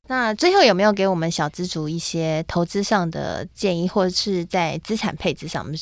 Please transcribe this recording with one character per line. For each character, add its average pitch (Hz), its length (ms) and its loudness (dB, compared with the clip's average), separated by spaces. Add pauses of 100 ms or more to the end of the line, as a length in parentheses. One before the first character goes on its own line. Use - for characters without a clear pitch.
那 247 260 0
最 349 220 4
后 392 80 8
有 233 100 8
没 180 80 2
有 214 100 6
给 190 160 2
我 190 60 2
们 165 160 0
小 156 200 -2
资 175 160 -6
族 160 220 -6
一 160 100 -4
些 160 500 -2
投 170 180 0
资 202 160 -2
上 196 300 0
的 143 420 -6
建 185 240 0
议， 170 100 0
或 190 160 2
者 185 60 2
是 185 360 -2
在 170 340 -2
资 208 180 -4
产 196 180 -4
配 165 160 -2
置 - 160 -10
上 - 200 -6 (140)